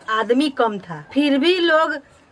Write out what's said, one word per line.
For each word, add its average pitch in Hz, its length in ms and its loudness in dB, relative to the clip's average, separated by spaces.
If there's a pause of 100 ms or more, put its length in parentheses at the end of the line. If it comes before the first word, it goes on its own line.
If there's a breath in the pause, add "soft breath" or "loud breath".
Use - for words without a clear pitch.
(120)
आदमी 240 460 0
कम 214 220 0
था, 156 240 -14 (100)
फिर 277 240 2
भी 349 220 2
लोग 320 400 0 (320 soft breath)